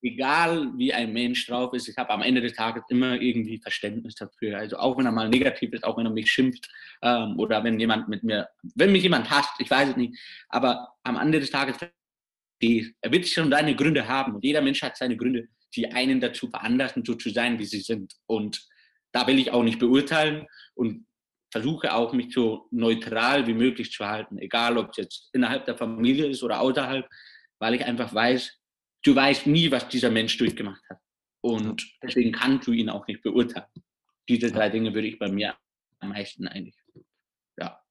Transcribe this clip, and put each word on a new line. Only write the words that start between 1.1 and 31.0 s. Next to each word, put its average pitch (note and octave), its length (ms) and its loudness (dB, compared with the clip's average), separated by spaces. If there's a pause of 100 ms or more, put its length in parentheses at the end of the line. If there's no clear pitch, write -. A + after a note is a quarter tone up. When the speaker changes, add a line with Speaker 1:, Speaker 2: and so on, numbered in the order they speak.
Speaker 1:
Mensch B2 340 -2
drauf B2 260 -2
ist, B2 140 -6
ich A2 100 -12
habe B2+ 140 -4
am G#2+ 100 0
Ende B2+ 200 2
des A#2 120 -2
Tages A2+ 360 -4
immer B2 320 2
irgendwie A2+ 380 -2
Verständnis A2 560 -8
dafür. G#2 420 -8
Also G#2 200 -8
auch B2 200 0
wenn C3+ 80 2
er A#2 80 2
mal A2 160 0
negativ B2 420 2
ist, A2+ 140 -8
auch A2 120 -2
wenn A#2 80 -2
er A2+ 60 0
mich G#2+ 200 -2
schimpft, B2+ 380 0 (320)
ähm, A2+ 380 0
oder G#2+ 240 2
wenn A2+ 160 0
jemand A2+ 300 0
mit G#2+ 140 -6
mir, G#2+ 260 -2 (260)
wenn F#3 160 6
mich F#3 120 6
jemand D3 260 2
hasst, C#3+ 300 2
ich C3 120 -6
weiß C3+ 200 4
es B2 60 -4
nicht, A#2+ 200 -2 (320)
aber B2 400 0 (140)
am B2 140 -2
Ende D3+ 220 4
des C#3 120 -4
Tages, C3+ 260 -2 (840)
die, A2+ 400 2
er G2 100 -2
wird F3+ 160 2
schon D#3+ 240 0
seine D3 240 2
Gründe C#3 320 2
haben B2+ 280 -2
und G#2 100 -10
jeder D3 160 2
Mensch C#3 220 0
hat C3 140 -8
seine B2 200 -2
Gründe, A#2+ 300 -2 (280)
die A#2 160 -4
einen B2+ 300 0
dazu A#2+ 280 -4
veranlassen, B2 560 -2
so A#2 100 -2
zu A2+ 160 -6
sein, A#2 280 0
wie G#2 60 -4
sie G2 160 -6
sind. G2+ 320 -6 (140)
Und G#2+ 380 -4 (480)
da A#2+ 140 0
will C3+ 120 6
ich B2+ 120 0
auch A#2+ 120 4
nicht A2+ 160 2
beurteilen D3+ 680 2 (280)
und A2+ 320 -4 (460)
versuche A#2+ 400 -2
auch, A#2 200 2
mich A#2+ 200 -2
so A2+ 380 0
neutral A#2 760 2
wie A#2 60 0
möglich A#2 400 0
zu G#2 120 -8
halten, G#2+ 340 -8
egal A#2 380 0
ob's G#2+ 200 -4
jetzt - 360 -10
innerhalb B2+ 320 0
der A#2 120 -6
Familie A#2+ 500 0
ist C3 160 -4
oder A2 160 -2
außerhalb, C3 480 0 (520)
weil A2+ 160 2
ich B2 100 -2
einfach A#2+ 280 -4
weiß, A#2+ 380 2 (520)
du C#3+ 120 8
weißt C#3 320 4
nie, D#3+ 240 4
was B2 160 0
dieser B2 240 0
Mensch A2 260 0
durchgemacht A2+ 520 -2
hat. - 100 -18 (420)